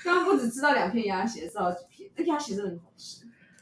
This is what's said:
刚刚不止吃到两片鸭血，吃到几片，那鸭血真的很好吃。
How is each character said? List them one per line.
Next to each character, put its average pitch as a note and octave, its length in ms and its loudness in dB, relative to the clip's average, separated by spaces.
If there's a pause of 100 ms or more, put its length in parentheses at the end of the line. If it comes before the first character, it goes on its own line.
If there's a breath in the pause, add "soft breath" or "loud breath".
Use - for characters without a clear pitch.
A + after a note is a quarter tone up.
刚 F4 200 4
刚 - 0 -
不 D4+ 160 4
止 A#3 80 0
吃 B3+ 120 -4
到 C#4+ 120 4
两 A#3 200 2
片 A3+ 140 0
鸭 G3+ 200 0
血， F3 220 -6
吃 - 80 -12
到 F3+ 160 0
几 - 180 -8
片， - 240 -20
那 E4 120 -2
鸭 D4+ 120 2
血 A#3+ 160 -6
真 G3+ 100 -4
的 F#3 60 -2
很 E3+ 80 -8
好 - 180 -20
吃。 - 300 -18 (360 soft breath)